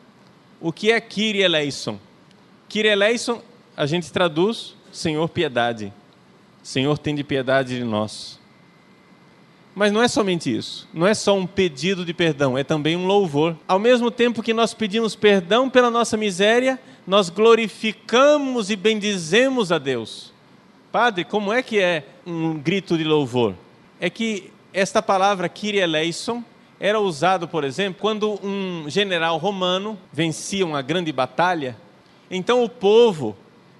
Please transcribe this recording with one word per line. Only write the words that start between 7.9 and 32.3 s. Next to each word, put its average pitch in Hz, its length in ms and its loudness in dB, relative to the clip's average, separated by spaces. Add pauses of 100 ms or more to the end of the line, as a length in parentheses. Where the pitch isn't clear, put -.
Mas 202 180 2
não 220 100 2
é 247 60 4
somente 175 480 0
isso. - 380 -10
Não 165 120 2
é 214 60 4
só 202 240 2
um 190 100 -2
pedido 175 560 -2
de 170 120 -6
perdão, 143 420 2
é 139 80 0
também 156 320 0
um 180 100 -2
louvor. 170 480 2 (140)
Ao 185 100 4
mesmo 240 320 4
tempo 233 320 0
que 226 120 -2
nós 226 180 0
pedimos 220 420 -2
perdão 208 540 4
pela 247 220 4
nossa 233 260 0
miséria, 214 640 2 (260)
nós 190 220 2
glorificamos 226 1400 2
e 220 60 -2
bendizemos 208 960 0
a 170 60 2
Deus. 131 560 -6 (580)
Padre, 196 340 0
como 202 280 -2
é 247 100 0
que 226 160 -4
é 175 280 0 (180)
um 165 300 -4
grito 165 420 -2
de 160 80 -2
louvor? 127 500 0 (460)
É 180 80 -2
que 220 420 -6 (220)
esta 196 300 0
palavra, 190 440 0
Kyrie 202 340 -4
eleison, 170 640 -2 (380)
era 208 180 0
usado, 180 480 0
por 151 160 -4
exemplo, 156 380 -4
quando 214 420 -2
um 190 460 -6
general 170 480 0
romano 190 600 -2 (120)
vencia 165 540 -2
uma 151 160 -4
grande 156 320 -4
batalha. 135 640 -2 (540)